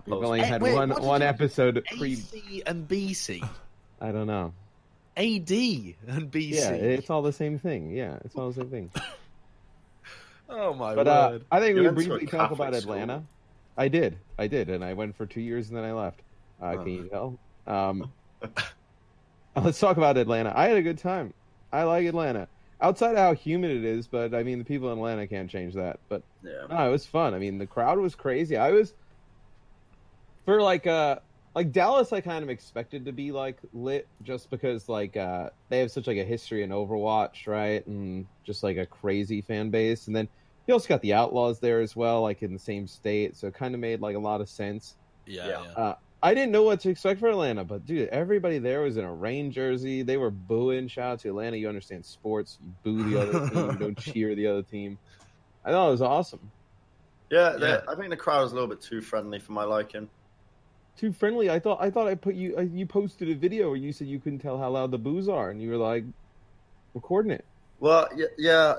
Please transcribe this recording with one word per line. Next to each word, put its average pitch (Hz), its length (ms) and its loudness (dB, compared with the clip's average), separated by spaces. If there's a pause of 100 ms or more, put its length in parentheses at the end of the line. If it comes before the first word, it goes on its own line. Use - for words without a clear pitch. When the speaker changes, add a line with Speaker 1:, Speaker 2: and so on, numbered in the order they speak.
Speaker 1:
We've 101 100 -4
Speaker 2:
post 95 120 -2
Speaker 1:
only 113 140 2
Speaker 3:
Eh, 113 40 4
Speaker 1:
had 117 160 0
Speaker 3:
wait, 123 140 4
Speaker 1:
one, 135 160 2
Speaker 3:
what - 80 0
did 131 80 -2
Speaker 1:
one 139 160 4
Speaker 3:
you 143 60 4
Speaker 1:
episode 131 540 2 (140)
pre- 139 160 -2
Speaker 3:
A 123 40 -2
C 185 500 -12
and 170 200 -6
B 190 280 -2
C? 90 280 -8 (580)
Speaker 1:
I 110 100 -6
don't 107 160 -4
know. 95 260 -4 (640)
Speaker 3:
A 214 220 0
D 170 560 -2 (140)
and 147 220 -6
B 151 240 -2
C. 156 40 2
Speaker 1:
Yeah, 120 140 2
it's 120 380 0
all 156 120 0
the 147 100 0
same 151 280 -4
thing. 95 320 -6
Yeah, 104 320 -6
it's - 100 -14
all 131 160 -4
the 123 100 -8
same 127 100 -8
thing. 101 260 -8
Speaker 3:
<laughs> - 60 -6 (1500)
Oh 196 200 0
my 113 200 -2
Speaker 1:
But, 143 140 6
uh, 143 240 8
Speaker 3:
word. 117 180 -10
Speaker 1:
I 180 100 6
think 214 160 4
Speaker 2:
You 185 40 6
Speaker 1:
we 175 60 8
Speaker 2:
went 156 120 6
to 165 40 4
a 175 60 2
Speaker 1:
briefly 202 180 -2
talk 165 240 0
Speaker 2:
Catholic 143 180 -2
Speaker 1:
about 123 140 0
Speaker 2:
school. 104 100 -6
Speaker 1:
Atlanta. 120 300 -4 (560)
I 135 100 4
did. 131 300 2 (200)
I 104 100 -2
did, 101 200 -2
and 92 160 -4
I 92 80 -6
went 104 240 -6
for 110 80 -8
two 110 160 -10
years 117 300 -6
and 117 80 -8
then 110 60 -6
I 110 80 -6
left. 104 280 -6 (400)
Uh, 87 160 -4
Speaker 2:
Oh. 92 60 -8
Speaker 1:
can 92 100 -6
you 90 160 -8
tell? 120 300 -6 (280)
Um, 98 460 -2 (300)
Speaker 2:
<laughs> - 1120 -12
Speaker 1:
let's 170 240 0
talk 190 160 6
about 147 220 6
Atlanta. 113 360 2
I 156 140 6
had 226 80 6
a 185 60 4
good 160 160 -2
time. 180 340 -4 (400)
I 151 120 2
like 170 220 4
Atlanta. 147 420 -2 (340)
Outside 214 300 4
of 226 60 4
how 185 140 8
humid 165 380 0
it 117 140 -2
is, 113 240 -2
but, 117 260 -2
I 120 80 0
mean, 123 160 -2
the 120 80 -8
people 127 260 -2
in 113 60 -4
Atlanta 110 280 -2
can't 95 220 -6
change 90 260 -6
that. 90 260 -4 (100)
But, 104 120 -4 (220)
Speaker 2:
Yeah. 69 240 -12
Speaker 1:
no, 160 180 0
it 123 40 4
was 151 160 0
fun. 156 260 2
I 92 60 -4
mean, 98 180 -4
the 98 100 -6
crowd 151 320 0
was 185 160 0
crazy. 139 440 -2
I 139 140 4
was, 214 200 6 (1500)
for, 208 160 6
like, 185 260 4
uh, 156 300 4 (380)
like, 160 180 0
Dallas, 233 400 4
I 202 80 -2
kind 165 220 -6
of 139 80 -8
expected 123 560 -10
to 139 60 -8
be, 143 200 -8
like, 135 240 -6 (160)
lit 131 340 -4 (160)
just 123 280 -10
because, 123 380 -4
like, 104 280 -4
uh, 90 320 -4 (220)
they 127 80 2
have 123 120 2
such, 127 180 -6
like, 104 100 0
a 95 60 -2
history 110 380 -4
in 95 80 -4
Overwatch, 104 760 0
right? 107 400 -2
And 95 400 -8 (180)
just, - 180 -8
like, 95 140 0
a 92 80 -2
crazy 101 560 -2
fan 107 300 -4
base. 113 380 0
And 107 80 -2
then 110 120 0 (380)
you 247 80 6
also - 140 2
got 143 140 2
the - 120 2
Outlaws 120 460 2
there 117 200 4
as 113 160 -2
well, 117 260 2
like, 104 200 -2
in 95 100 -6
the 92 60 -10
same 101 280 -8
state. 104 500 -2
So 104 120 -8
it 95 100 -10
kinda 127 200 -4
made, 117 220 -4
like, 104 160 -4
a - 40 -4
lot 107 200 -2
of 101 80 -6
sense. 104 480 -8 (300)
Speaker 3:
Yeah, 90 220 -10
Speaker 2:
Yeah. 87 160 -6
Speaker 3:
yeah. 85 80 -16
Speaker 1:
Uh, 107 220 -2 (300)
I 185 100 8
didn't 262 180 2
know 214 100 8
what 214 200 6
to 190 60 0
expect 190 300 0
for 226 100 2
Atlanta, 135 360 2
but, 98 200 -8
dude, 143 260 -2
everybody 175 480 0
there 127 240 0
was 131 140 0
in 107 80 -2
a 87 80 -8
Reign 123 380 -4
jersey. 131 520 -2
They 131 140 0
were 127 140 2
booing. 117 560 0
Shout 123 280 -6
out 117 80 -10
to 110 80 -6
Atlanta. 113 260 -4
You 107 120 -4
understand 95 360 -10
sports. - 580 -4
You 90 100 -16 (120)
boo 110 260 0
the 104 100 4
other 104 300 0
team. - 220 0
You - 60 -2
don't 104 200 -4
Speaker 2:
<laughs> - 0 -
Speaker 1:
cheer 110 380 -2
the 104 100 0
other 101 160 2
team. 101 360 -10 (640)
I 127 80 -2
thought 180 160 4
it - 20 4
was 123 120 2
awesome. 135 500 -2 (760)
Speaker 2:
Yeah, 165 260 6
Speaker 3:
Yeah. - 40 -6
Speaker 2:
the, 151 320 2
I 156 60 -6
think 190 140 -8
the 165 60 -4
crowd 147 260 2
was 120 100 0
a - 20 -10
little 123 160 -2
bit 101 100 -10
too 113 200 -8
friendly 104 400 -6
for - 100 -20
my 107 140 -2
liking. 107 440 -2 (880)
Speaker 1:
Too 220 160 -2
friendly? 214 380 2
I 165 80 2
thought, 208 240 0
I 196 80 2
thought 220 160 0
I 196 80 0
put 190 220 -4
you, 185 200 -4
uh, 175 40 -2
you 180 260 -2
posted 202 420 -2
a 160 60 2
video 185 320 0
where 139 100 0
you 139 160 -6
said 143 140 -8
you 135 140 -6
couldn't 139 200 -6
tell 131 180 -4
how 131 120 -2
loud 131 220 0
the 123 60 -2
boos 160 300 -2
are, 127 220 0
and 104 100 -10
you 113 100 -6
were, 117 60 -2
like, 117 280 0 (920)
recording 196 380 0
it. - 120 -6 (360)
Speaker 2:
Well, 156 340 6
yeah, 156 120 -2 (120)
yeah, 160 400 6